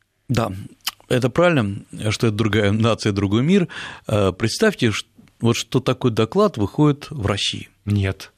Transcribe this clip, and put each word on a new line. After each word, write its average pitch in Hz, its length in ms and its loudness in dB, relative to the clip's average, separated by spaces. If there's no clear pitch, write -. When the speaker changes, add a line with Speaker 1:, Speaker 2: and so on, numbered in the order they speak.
Speaker 1:
Да, 113 220 -2
это 123 220 2
правильно, 135 460 2
что 117 160 0
это 104 80 0
другая 104 360 2
нация, 110 400 2
другой 98 300 0
мир. 175 280 2
Э, 101 300 2
представьте, 117 540 0
ш-, - 160 -6
вот 117 140 2
что - 240 -2
такой 127 320 0
доклад 156 460 0
выходит 143 520 0
в 131 160 -6
России. 104 440 -4
Speaker 2:
Нет. 98 520 -2